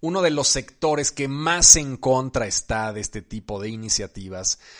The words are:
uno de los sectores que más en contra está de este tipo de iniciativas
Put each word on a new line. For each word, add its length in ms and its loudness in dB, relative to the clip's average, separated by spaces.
uno 200 -2
de 100 4
los 180 0
sectores 640 0
que 160 -4
más 480 6
en 200 -4
contra 500 2
está 460 -4
de 80 -8
este 220 -8
tipo 380 -8
de 100 -6
iniciativas 880 -6